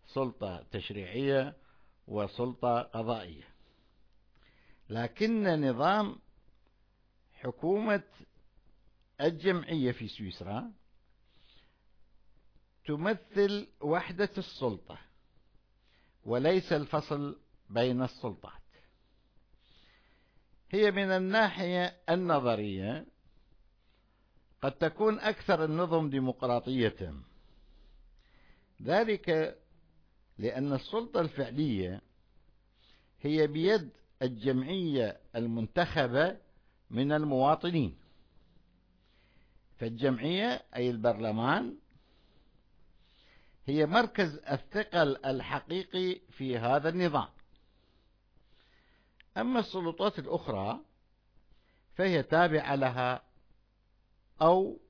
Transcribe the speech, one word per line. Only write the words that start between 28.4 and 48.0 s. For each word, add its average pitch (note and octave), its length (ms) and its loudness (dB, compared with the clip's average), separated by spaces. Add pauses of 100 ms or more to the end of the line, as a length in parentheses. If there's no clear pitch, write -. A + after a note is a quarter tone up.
ذلك F3 760 0 (800)
لأن B2+ 340 -2
السلطة G3+ 480 -4
الفعلية A#2+ 800 -2 (1200)
هي D3+ 260 4
بيد D#3+ 440 2 (320)
الجمعية C3 960 0 (160)
المنتخبة A#2+ 1000 0 (540)
من C3+ 220 0
المواطنين، D3+ 840 2 (1800)
فالجمعية C3 880 -2 (120)
أي B2 140 0
البرلمان A2+ 840 0 (1900)
هي D3 200 2
مركز F#3 500 2
الثقل D3+ 880 0
الحقيقي F3 960 -4 (100)
في C3 280 -4
هذا C#3 300 2
النظام. E3 400 0 (2000)